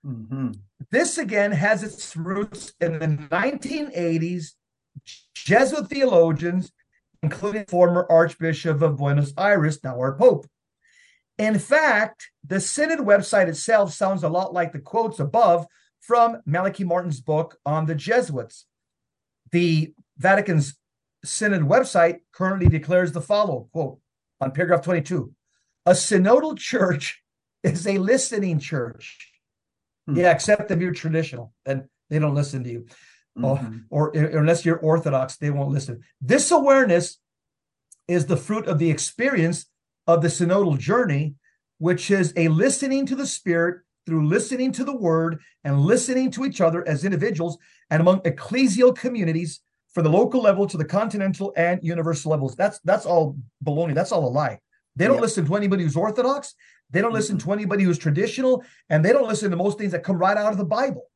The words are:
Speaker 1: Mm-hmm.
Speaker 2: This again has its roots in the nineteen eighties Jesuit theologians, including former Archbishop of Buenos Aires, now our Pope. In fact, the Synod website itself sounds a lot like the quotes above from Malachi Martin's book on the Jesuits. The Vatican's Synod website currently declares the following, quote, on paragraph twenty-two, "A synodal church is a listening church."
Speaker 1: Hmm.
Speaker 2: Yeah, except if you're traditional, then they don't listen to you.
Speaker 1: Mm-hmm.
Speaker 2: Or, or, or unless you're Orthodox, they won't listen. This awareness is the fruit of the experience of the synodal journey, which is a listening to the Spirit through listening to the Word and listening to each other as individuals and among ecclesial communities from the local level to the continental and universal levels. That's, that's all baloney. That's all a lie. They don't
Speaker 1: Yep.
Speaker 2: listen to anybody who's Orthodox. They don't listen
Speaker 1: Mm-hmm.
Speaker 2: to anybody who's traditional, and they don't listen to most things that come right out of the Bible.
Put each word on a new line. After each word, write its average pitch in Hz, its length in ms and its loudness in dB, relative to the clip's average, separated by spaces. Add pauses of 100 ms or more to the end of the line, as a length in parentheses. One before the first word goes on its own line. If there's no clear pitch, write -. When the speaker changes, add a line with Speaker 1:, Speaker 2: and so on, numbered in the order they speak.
Speaker 1:
Mm-hmm. 120 460 -8 (380)
Speaker 2:
This 302 280 0
again 208 340 -2
has 202 320 0
its - 320 -14
roots 190 640 -8
in 165 180 -2
the 160 80 -4 (240)
nineteen 277 640 -4
eighties 170 600 -4 (800)
Jesuit 262 540 2
theologians, 175 800 2 (520)
including 202 420 -4
former 175 440 4
Archbishop 165 720 2
of 151 160 2
Buenos 143 400 0
Aires, 175 460 2
now 127 160 -8
our 135 160 -2
Pope. 190 320 4 (920)
In 214 220 0
fact, 247 680 0 (160)
the 185 140 -2
Synod 311 400 -2
website 202 480 4
itself 196 460 0
sounds 190 300 -2
a 160 60 0
lot 180 240 -2
like 175 200 -2
the 147 60 -10
quotes - 400 -4
above 170 460 2 (360)
from 233 440 2
Malachi 190 380 -2
Martin's 170 380 -2
book 156 440 -4
on 156 200 -2
the 160 100 -2
Jesuits. 147 680 -4 (840)
The 165 420 0 (240)
Vatican's 185 600 0 (460)
Synod 196 380 -2
website 175 580 2 (140)
currently 185 340 0
declares 160 440 2
the 160 100 -8
following, 208 500 -2
quote, - 280 -6 (400)
on 135 120 -4
paragraph 175 320 2
twenty-two, 143 480 -4 (540)
"A 143 60 6
synodal 214 680 4
church - 640 -2 (420)
is 165 240 -2
a 196 120 0
listening 196 600 0
church." - 680 -10 (800)
Speaker 1:
Hmm. 151 100 -2
Speaker 2:
Yeah, 175 140 6
except 208 400 0
if 165 80 0
you're 180 140 -2
traditional, 151 600 -6 (120)
then 135 220 -6 (220)
they 151 100 -2
don't 147 160 0
listen 139 280 -4
to 120 80 -10
you. 117 140 -12 (520)
Speaker 1:
Mm-hmm. 120 400 -2 (140)
Speaker 2:
Or, 151 180 0
or, 156 80 -4
or 156 220 0
unless 165 260 2
you're 165 140 2
Orthodox, 156 580 0
they 147 140 -4
won't 139 200 -2
listen. 131 300 -6 (180)
This 269 320 2
awareness 269 680 4 (880)
is 175 180 0
the 160 100 0
fruit 214 320 -4
of 165 120 0
the 165 100 2
experience 180 760 -2 (400)
of 170 160 4
the 175 40 2
synodal 175 500 2
journey, 151 580 0 (420)
which 180 340 -2
is 190 240 2
a 165 140 2
listening 269 560 0
to 262 100 -4
the 269 120 -6
Spirit 175 540 -2 (260)
through 160 200 0
listening 254 460 0
to 262 100 -6
the 277 120 -6
Word 165 440 -2 (240)
and 143 180 0
listening 254 500 0
to 254 140 -6
each - 140 -6
other 170 280 -2
as 156 180 -4
individuals 170 520 -4 (340)
and 156 100 2
among 185 200 4
ecclesial 247 760 2
communities 175 640 -4 (320)
from 170 100 0
the 156 60 4
local 226 320 4
level 202 260 2
to 175 100 -8
the 151 80 -2
continental 196 720 -4
and 175 280 0
universal 165 480 -2
levels. 139 240 -2
That's, - 280 -2
that's 202 220 0
all 156 320 2 (260)
baloney. 151 300 -2
That's 175 180 -2
all 160 160 0
a - 20 -2
lie. 127 300 -2 (360)
They 180 100 0
don't 262 120 4
Speaker 1:
Yep. - 40 0
Speaker 2:
listen 196 240 0
to 170 100 -2
anybody 196 280 0
who's 143 120 -2
Orthodox. 247 600 -2 (340)
They 160 100 -2
don't 226 140 0
listen 208 240 -2
Speaker 1:
Mm-hmm. 147 120 -6
Speaker 2:
to 202 40 0
anybody 208 320 0
who's 175 120 2
traditional, 240 680 0 (240)
and 156 160 4
they - 80 4
don't 269 160 2
listen 208 220 -2
to 170 40 -2
most 202 220 -2
things 202 160 -4
that 170 100 -4
come 185 140 -2
right 190 180 2
out 208 160 0
of 190 60 -4
the 196 80 -2
Bible. 233 400 -2 (100)